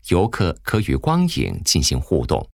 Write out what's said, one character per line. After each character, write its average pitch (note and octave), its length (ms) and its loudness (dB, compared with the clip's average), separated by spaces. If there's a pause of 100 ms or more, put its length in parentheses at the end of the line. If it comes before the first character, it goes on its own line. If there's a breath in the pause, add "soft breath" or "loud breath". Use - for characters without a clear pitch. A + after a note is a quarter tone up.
游 F#2 180 4
客 G2+ 340 -2
可 G#2+ 200 0
与 C2+ 160 0
光 E3+ 320 2
影 A1+ 340 -6
进 - 180 2
行 C2 180 0
互 C2 260 0
动 - 200 -2 (120)